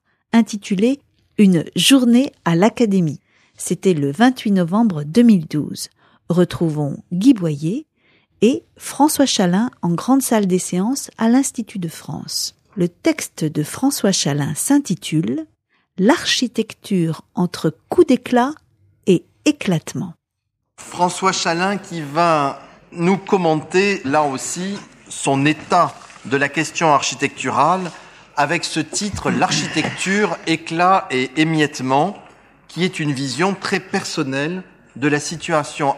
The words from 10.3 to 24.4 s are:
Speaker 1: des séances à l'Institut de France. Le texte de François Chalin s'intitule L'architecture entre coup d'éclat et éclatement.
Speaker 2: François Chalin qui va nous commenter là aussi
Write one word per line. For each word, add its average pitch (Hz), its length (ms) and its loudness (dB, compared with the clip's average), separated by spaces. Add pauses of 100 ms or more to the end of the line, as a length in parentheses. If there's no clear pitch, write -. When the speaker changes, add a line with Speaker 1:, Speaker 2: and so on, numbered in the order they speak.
Speaker 1:
des 180 100 2
séances 196 600 -2
à 226 100 2
l'Institut 247 480 0
de 175 120 -6
France. - 640 -10 (200)
Le 175 120 0
texte - 580 -4
de 151 160 -2
François 233 500 -2
Chalin 147 440 -2
s'intitule 269 920 -2 (540)
L'architecture 208 1200 0 (140)
entre 170 420 -2 (120)
coup 359 140 4
d'éclat 247 520 0 (500)
et 185 200 2 (180)
éclatement. 180 680 -2 (640)
Speaker 2:
François 180 540 -2
Chalin 185 460 -2
qui 170 240 -10
va 147 600 0 (300)
nous 175 260 2
commenter 185 880 0
là 147 160 2
aussi 170 540 -6 (340)